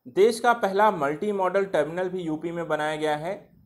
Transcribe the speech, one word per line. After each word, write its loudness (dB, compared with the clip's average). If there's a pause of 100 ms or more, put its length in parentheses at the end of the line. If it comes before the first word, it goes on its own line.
देश 4
का 4
पहला 2
मल्टी -2
मॉडल 0
टर्मिनल -2
भी -6
यूपी -6
में -6
बनाया -2
गया -2
है। -8 (160)